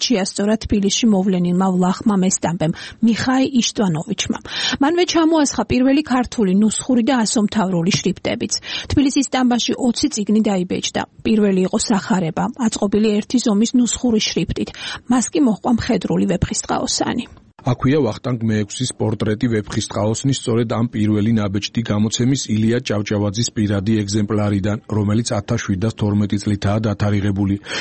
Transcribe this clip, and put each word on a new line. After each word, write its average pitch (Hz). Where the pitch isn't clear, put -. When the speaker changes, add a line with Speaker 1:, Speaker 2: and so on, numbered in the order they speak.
Speaker 1:
შეასწორა 202
თბილისში 196
მოვლენილმა 185
ვლახმა 185
მესტამბემ, 180
მიხაი 254
იშტვანოვიჩმა. 190
მანვე 339
ჩამოასხა 320
პირველი 262
ქართული 240
ნუსხური 220
და 269
ასომთავრული 190
შრიფტებიც. -
თბილისის 277
სტამბაში 247
ოცი 262
წიგნი 214
დაიბეჭდა. 185
პირველი 208
იყო 214
სახარება, 185
აწყობილი 220
ერთი 220
ზომის 226
ნუსხური 233
შრიფტით. -
მას 240
კი 339
მოჰყვა 220
მხედრული 220
ვეფხისტყაოსანი.“ -
Speaker 2:
აქვეა 131
ვახტანგ 123
მეექვსის 107
პორტრეტი 110
ვეფხისტყაოსნის 110
სწორედ 117
ამ 117
პირველი 107
ნაბეჭდი 104
გამოცემის 113
ილია 113
ჭავჭავაძის 104
პირადი 104
ეგზემპლარიდან, 104
რომელიც 107
ათას 110
შვიდას 104
თორმეტი 104
წლითაა 101
დათარიღებული. 101